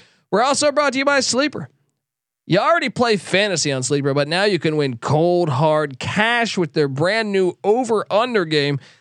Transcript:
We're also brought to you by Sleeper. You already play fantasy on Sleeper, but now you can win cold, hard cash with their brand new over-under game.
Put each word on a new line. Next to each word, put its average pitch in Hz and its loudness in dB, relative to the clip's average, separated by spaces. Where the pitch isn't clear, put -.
We're 202 2
also 277 2
brought 285 2
to 262 -2
you 277 -2
by 277 2
Sleeper. 247 -2
You 165 2
already 302 2
play 226 0
fantasy 180 -2
on 131 -2
Sleeper, 143 0
but 143 0
now 175 0
you 202 2
can 156 0
win 135 -2
cold, 170 0
hard 151 0
cash 226 0
with 160 -4
their 151 2
brand 190 -2
new 190 0
over-under 220 0
game. 143 0